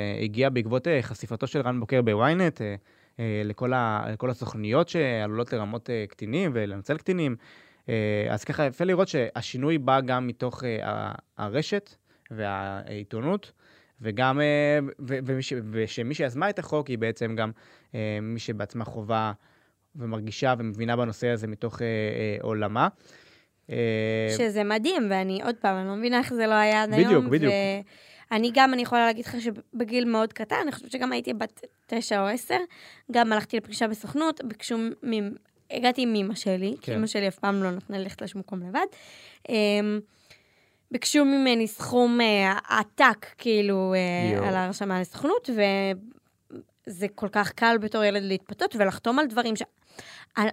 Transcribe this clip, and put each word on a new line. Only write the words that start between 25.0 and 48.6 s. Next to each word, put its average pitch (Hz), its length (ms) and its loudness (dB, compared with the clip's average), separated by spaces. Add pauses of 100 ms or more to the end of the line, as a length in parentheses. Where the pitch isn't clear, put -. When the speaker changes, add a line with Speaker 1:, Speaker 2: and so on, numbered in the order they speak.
Speaker 2:
ואני, 190 320 0
עוד 240 120 -2
פעם, 196 220 0
אני 190 120 -4
לא 196 60 -4
מבינה 240 240 0
איך 247 160 -2
זה 220 120 0
לא 220 80 2
היה 214 280 4
עד 214 80 -2
Speaker 1:
בדיוק, 220 200 6
Speaker 2:
היום, 127 200 4
Speaker 1:
בדיוק. 156 220 4 (800)
Speaker 2:
ואני 233 240 2
גם, 262 200 8
אני 247 80 0
יכולה 240 240 4
להגיד 226 200 0
לך 254 140 -8
שבגיל 233 640 -2
מאוד 220 280 2
קטן, - 300 -6
אני 285 100 -2
חושבת - 180 -12
שגם 254 220 -2
הייתי 240 220 -4
בת 214 260 -8 (260)
תשע 226 340 -2
או 196 60 2
עשר, 240 320 -2 (540)
גם 233 200 6
הלכתי 220 240 0
לפגישה 214 320 -2
בסוכנות, 294 560 -2
ביקשו 226 340 -6
מ-, 226 520 -2 (400)
הגעתי 247 320 0
עם 233 120 2
אמא 202 200 0
שלי, 190 460 -2
כי - 60 -12
Speaker 1:
כן. 220 120 -2
Speaker 2:
אמא 220 80 0
שלי 202 220 0
אף 185 100 -6
פעם 202 240 0
לא 185 80 0
נתנה 190 260 -8
לי 190 60 -4
ללכת 196 200 -10
לשום 196 180 -10
מקום 185 220 -10
לבד. 240 240 -2 (640)
אמ, 208 520 2 (920)
ביקשו 285 340 4
ממני 262 420 4
סכום, 240 540 2
אה, 202 380 4 (200)
עתק, 220 480 4 (120)
כאילו, 196 560 2
אה, 180 420 2
Speaker 1:
יואו. 202 120 2
Speaker 2:
על 190 60 2
ההרשמה 185 460 -2
לסוכנות, 311 500 -2 (1400)
וזה 202 280 -6
כל 208 180 -6
כך 208 200 0
קל 233 280 4
בתור 214 240 0
ילד 202 180 4
להתפתות 196 560 -4